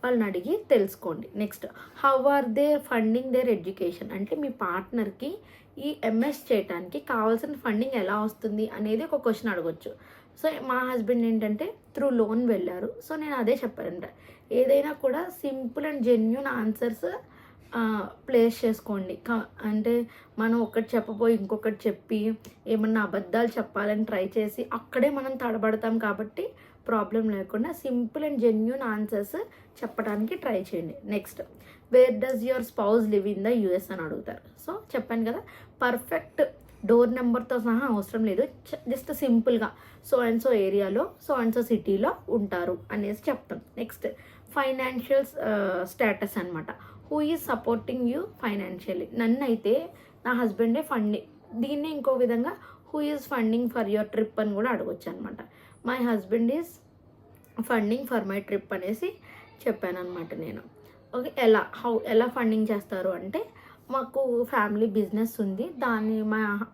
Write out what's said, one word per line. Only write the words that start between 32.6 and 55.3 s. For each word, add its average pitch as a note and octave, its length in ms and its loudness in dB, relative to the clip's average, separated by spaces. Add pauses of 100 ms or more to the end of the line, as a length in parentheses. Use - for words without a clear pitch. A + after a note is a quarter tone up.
live G3+ 260 2
in G3 100 -4
the A3+ 200 2
U F3+ 100 2
S G3 140 -2
అని F#3 100 -8
అడుగుతారు. - 720 -10
So, G4 60 -6 (180)
చెప్పాను A3+ 300 -2
కదా, B3+ 160 -4 (400)
పర్ఫెక్ట్ B3 600 0 (420)
డోర్ A#3 280 6
నెంబర్తో B3 460 0
సహా A#3 280 2
అవసరం A3 360 0
లేదు. G3+ 180 2
చ-, - 520 -4
just C4+ 200 -6
సింపుల్గా A#3 580 4 (420)
so A#3+ 180 4
and A#3 160 2
so B3+ 60 6
ఏరియాలో, G3+ 580 2 (200)
so B3+ 120 2
and A3+ 120 2
so B3 60 2
సిటీలో A3 540 2 (140)
ఉంటారు F3+ 500 0 (120)
అనేసి G#3 380 -4
చెప్తాం. - 320 -6 (160)
నెక్స్ట్, - 300 -8 (440)
ఫైనాన్షియల్, C4 760 0 (140)
ఆ, G3 440 0
స్టేటస్ G3+ 540 0
అనమాట. F3 280 -6 (480)
Who D4+ 100 2
is D#4 140 0
supporting A#3+ 640 -2 (120)
you D4 60 -2
financially? G3+ 1000 -6
నన్నైతే A#3+ 720 2 (360)
నా B3 80 2
హస్బెండే A#3 480 2
ఫండింగ్, A3 840 -4
దీన్నే D4 260 -2
ఇంకో C#4 220 0
విధంగా, B3 400 2 (440)
who D4+ 180 0
is D4 60 -4
funding A#3 500 0
for A3+ 180 -2
your G#3+ 180 0 (100)
trip A3 240 0
అని G#3 140 0
కూడా A3 180 0
అడగొచ్చు F#3 400 -4
అనమాట. - 260 -10 (500)